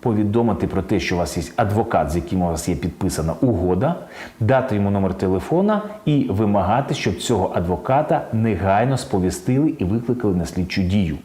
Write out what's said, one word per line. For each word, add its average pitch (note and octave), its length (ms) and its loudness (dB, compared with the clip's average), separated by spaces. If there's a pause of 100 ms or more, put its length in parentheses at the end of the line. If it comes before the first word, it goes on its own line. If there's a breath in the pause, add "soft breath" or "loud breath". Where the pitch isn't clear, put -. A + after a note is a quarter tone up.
повідомити G#2+ 640 2
про F#2 140 -2
те, F#2+ 180 0
що - 160 -2
у - 20 0
вас E2+ 200 -2
є E2+ 60 -4 (120)
адвокат, G2+ 560 0
з D#2+ 40 -2
яким F2+ 260 -2
у F2 40 2
вас E2 240 -2
є F2 60 0
підписана D#2+ 680 -2
угода, G#2 540 2 (440 loud breath)
дати A2+ 360 2
йому G2+ 160 2
номер F#2+ 220 0
телефона D#3 680 0 (240 loud breath)
і D3 240 2
вимагати, G2+ 640 2
щоб F#2+ 240 -2
цього G2 380 0
адвоката C3 640 0 (120)
негайно A2 640 2
сповістили B2+ 840 0
і A2+ 40 0
викликали G#2+ 520 0
на F2 100 0
слідчу F2+ 360 -2
дію. F2+ 440 2